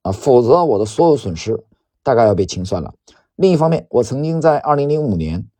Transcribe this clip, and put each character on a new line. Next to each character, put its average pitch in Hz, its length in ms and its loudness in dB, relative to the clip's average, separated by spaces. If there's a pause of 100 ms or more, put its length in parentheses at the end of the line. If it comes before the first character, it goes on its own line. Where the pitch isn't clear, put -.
啊， 95 80 -4
否 123 300 4
则 147 220 4
我 117 160 0
的 107 60 -2
所 165 240 0
有 147 80 2
损 98 180 -8
失 - 300 -8 (360)
大 135 140 0
概 117 80 4
要 107 100 4
被 92 120 0
清 92 180 -8
算 92 180 -6
了。 - 120 -12 (420)
另 190 160 2
一 165 60 2
方 160 120 0
面， - 200 -2
我 117 140 2
曾 135 200 -6
经 160 160 -4
在 151 200 2
二 147 160 -2
零 143 120 -2
零 151 140 -2
五 107 160 -2
年 80 320 -6 (100)